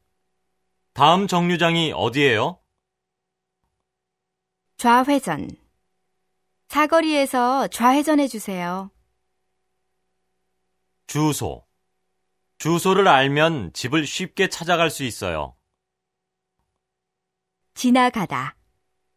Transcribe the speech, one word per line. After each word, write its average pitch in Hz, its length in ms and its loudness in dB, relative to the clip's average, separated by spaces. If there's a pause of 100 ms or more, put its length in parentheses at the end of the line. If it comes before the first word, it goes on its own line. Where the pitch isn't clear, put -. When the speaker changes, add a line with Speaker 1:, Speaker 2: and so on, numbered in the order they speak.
(920)
Speaker 1:
다음 175 340 4
정류장이 170 680 0
어디예요? 123 640 0 (2250)
Speaker 2:
좌회전. 247 720 0 (1200)
사거리에서 277 1000 0
좌회전해 285 600 2
주세요. 190 640 -8 (2250)
Speaker 1:
주소. 135 580 -4 (920)
주소를 185 500 2
알면 143 680 2
집을 143 320 -4
쉽게 185 440 -4
찾아갈 165 400 -2
수 - 140 -10
있어요. 82 520 -6 (2250)
Speaker 2:
지나가다. 240 800 0 (600)